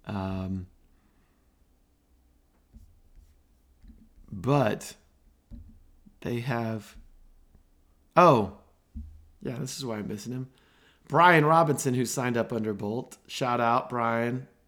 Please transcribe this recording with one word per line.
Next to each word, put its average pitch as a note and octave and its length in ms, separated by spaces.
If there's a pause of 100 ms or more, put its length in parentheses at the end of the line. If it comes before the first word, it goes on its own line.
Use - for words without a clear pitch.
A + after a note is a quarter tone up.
Um, F#2+ 640 (3500)
but A2 640 (1300)
they A#2+ 180
have, A#2 560 (1200)
oh, C3+ 360 (880)
yeah, B2+ 160
this - 180
is C#3+ 80
why A2+ 120
I'm G#2 100
missing G#2 260
him. B2+ 160 (600)
Brian D#3+ 360
Robinson, D3+ 500
who B2 120
signed B2 300
up A#2 160
under G#2+ 200
Bolt. G#2+ 540
Shout B2 340
out, A#2+ 280
Brian. A#2+ 580 (220)